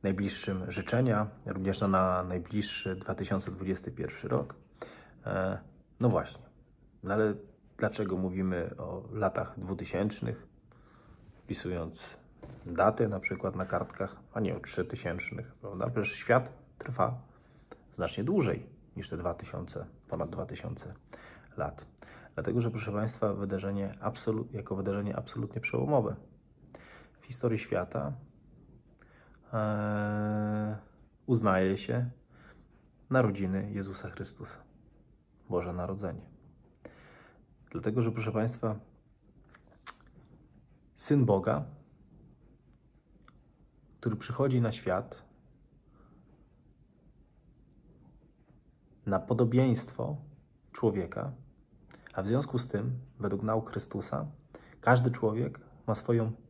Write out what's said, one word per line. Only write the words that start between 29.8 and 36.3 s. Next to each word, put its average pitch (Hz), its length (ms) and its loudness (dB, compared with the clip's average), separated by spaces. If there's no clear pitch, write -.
uznaje 95 520 6
się 123 320 0
narodziny 98 640 4
Jezusa 98 380 -6
Chrystusa, - 480 -12
Boże 87 240 -2
Narodzenie. 92 480 -4